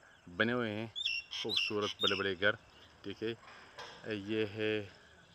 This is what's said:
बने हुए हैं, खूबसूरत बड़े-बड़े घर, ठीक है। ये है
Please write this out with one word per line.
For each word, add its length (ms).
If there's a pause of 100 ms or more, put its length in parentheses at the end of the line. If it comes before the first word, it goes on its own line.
(280)
बने 240
हुए 180
हैं, 240 (480)
खूबसूरत 480 (120)
बड़े-बड़े 320
घर, 220 (480)
ठीक 180
है। 80 (880)
ये 260
है 480 (420)